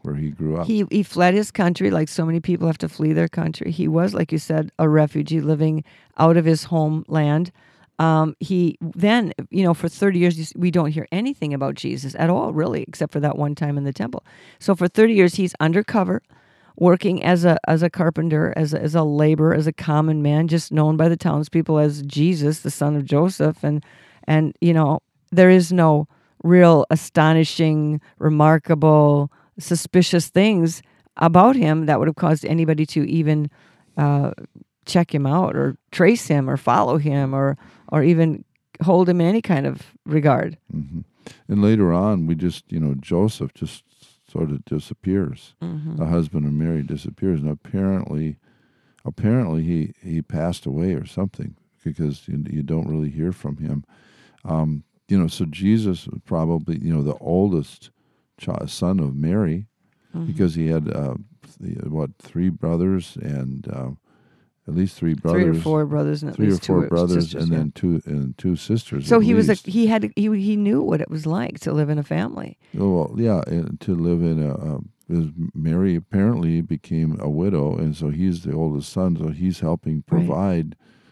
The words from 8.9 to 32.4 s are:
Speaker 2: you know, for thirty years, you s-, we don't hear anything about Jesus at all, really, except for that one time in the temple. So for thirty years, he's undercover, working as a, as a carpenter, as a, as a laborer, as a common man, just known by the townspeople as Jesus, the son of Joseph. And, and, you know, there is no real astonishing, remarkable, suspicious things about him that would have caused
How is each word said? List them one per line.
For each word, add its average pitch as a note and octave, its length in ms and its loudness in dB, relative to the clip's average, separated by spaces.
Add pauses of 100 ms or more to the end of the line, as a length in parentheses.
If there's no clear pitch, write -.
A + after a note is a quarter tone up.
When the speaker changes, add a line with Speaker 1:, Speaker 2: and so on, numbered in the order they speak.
Speaker 2:
you F#3+ 140 0
know, E3+ 100 4
for E3+ 140 -4
thirty F#3+ 320 0
years, F3 180 2
you D#3+ 60 -6
s-, - 140 -14
we F3 120 0
don't D#3 220 2
hear D#3 220 -6
anything G#3 400 -4
about C#3 220 -4
Jesus C3+ 400 -8
at E3 140 0
all, - 220 0
really, D3+ 320 -2
except - 300 -8
for C#3+ 80 -4
that C#3+ 160 -2
one D3 180 -2
time C#3+ 220 -4
in C#3 80 -4
the C#3 80 -4
temple. A#3+ 320 -8 (340)
So G3 160 0
for F3 140 0
thirty A3+ 240 4
years, F3+ 220 4
he's F#3 260 -2
undercover, F#3 600 0 (560)
working F3+ 460 2
as F3 220 4
a, E3+ 120 6 (100)
as D#3+ 160 2
a E3+ 60 2
carpenter, D#3+ 680 0
as D3+ 180 -2
a, - 80 -2
as D#3 140 -2
a D#3+ 80 4
laborer, D3+ 500 4
as D#3 140 0
a D#3+ 60 -2
common D#3 480 0
man, D3+ 260 2
just D#3+ 240 -2
known D#3 260 4
by D#3+ 120 4
the E3 80 0
townspeople D#3 640 0
as D3 240 0
Jesus, D3+ 560 0
the - 120 -6
son D3 240 -2
of C#3 100 -2
Joseph. D#3 580 0
And, D3+ 200 -2 (440)
and, D#3 340 2
you E3+ 120 4
know, D#3 260 2 (320)
there F#3 180 8
is F3+ 220 6
no D#3 360 4 (360)
real E3+ 460 8
astonishing, D#3 1120 2 (180)
remarkable, D3+ 1120 4 (260)
suspicious F3 720 2
things F3+ 540 2 (360)
about F3+ 380 6
him D#3+ 300 2
that D3 140 2
would C#3+ 80 0
have D#3 100 -2
caused D#3 280 0